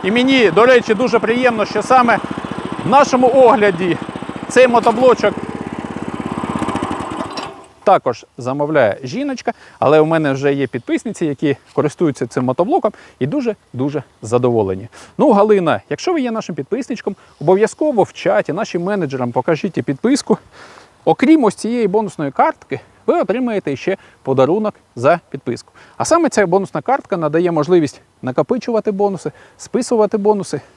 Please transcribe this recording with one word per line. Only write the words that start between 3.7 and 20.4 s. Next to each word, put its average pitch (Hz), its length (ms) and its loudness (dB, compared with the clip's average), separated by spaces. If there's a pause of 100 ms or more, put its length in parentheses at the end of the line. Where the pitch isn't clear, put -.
цей 254 200 6
мотоблочок 233 680 2 (2500)
також 165 420 0 (120)
замовляє 139 640 0
жіночка, 233 500 -6 (260)
але 151 220 4
у 156 60 4
мене 160 260 0
вже 139 220 0
є 139 120 -2
підписниці, 190 600 -6
які 143 300 -2 (160)
користуються 143 540 -2
цим 127 180 -4
мотоблоком 202 480 0 (260)
і 185 80 -2
дуже-дуже 151 760 -6 (200)
задоволені. 110 680 0 (300)
Ну, 262 140 4
Галина, 196 480 4 (100)
якщо 359 220 -4
ви 320 80 0
є 247 100 -4
нашим 214 240 -8
підписничком, 214 640 -8 (240)
обов'язково 208 640 2
в - 100 -2
чаті - 400 -2
нашим 180 300 -4
менеджерам 139 500 -4
покажіть 160 520 -2
підписку. 220 540 0 (680)